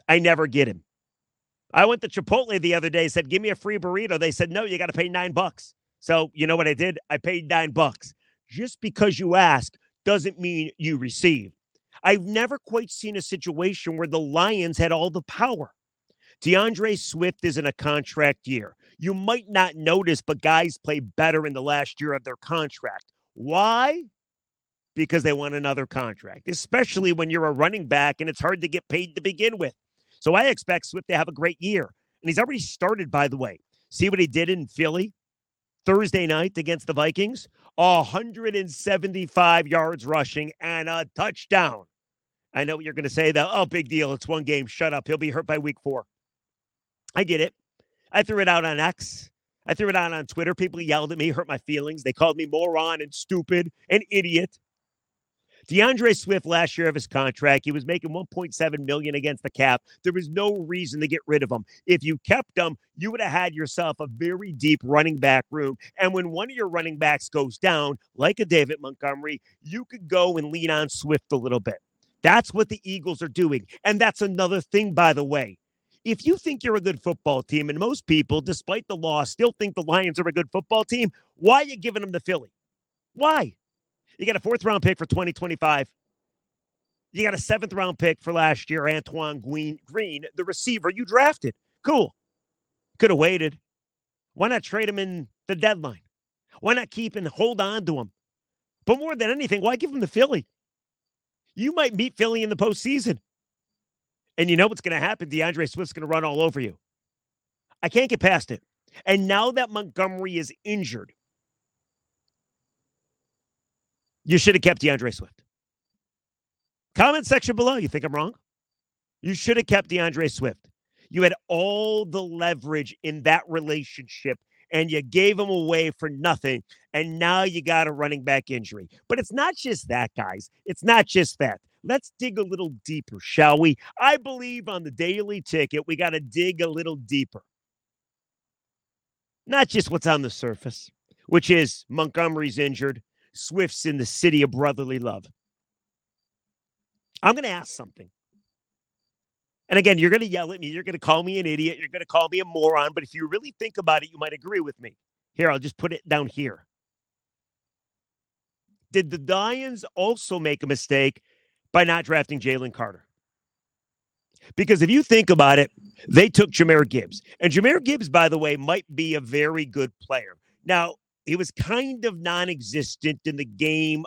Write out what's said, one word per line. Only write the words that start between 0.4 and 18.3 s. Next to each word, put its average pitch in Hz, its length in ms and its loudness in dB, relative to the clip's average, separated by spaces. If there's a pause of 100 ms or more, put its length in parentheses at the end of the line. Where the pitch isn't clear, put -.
get 131 220 2
him. 90 160 -12 (920)
I 190 120 8
went 233 160 0
to 208 60 -8
Chipotle 202 520 0
the 170 140 0
other 165 160 -2
day, 165 180 0
said, 143 220 -2
"Give 190 100 0
me 214 80 -4
a 196 80 -2
free 208 220 -6
burrito." 180 420 -4
They 165 100 0
said, 170 200 -2
"No, 208 140 -4
you 185 120 -6
gotta 175 160 -6
pay 175 160 -2
nine 180 240 -4
bucks." 170 420 -4 (260)
So 160 340 2
you 151 120 0
know 165 100 2
what 160 120 2
I 147 60 2
did? 160 240 -2 (100)
I 151 80 -2
paid 170 320 -6
nine 165 220 0
bucks. 139 420 -2 (340)
Just 220 360 -10
because 202 360 0
you 180 180 0
ask 160 420 4 (260)
doesn't 190 340 0
mean 170 380 -4
you 156 220 -4
receive. 123 540 0 (500)
I've 190 220 4
never 220 340 -2
quite 233 320 -6
seen 208 260 -10
a 180 60 -4
situation 170 720 -6
where 165 120 -4
the 160 120 -2
Lions 170 560 0
had 165 160 2
all 165 160 0
the 160 140 -6
power. 208 500 -4 (680)
DeAndre 202 560 2
Swift 175 460 -4
is 156 120 -2
in 147 100 -4
a 139 60 -2
contract 147 760 -2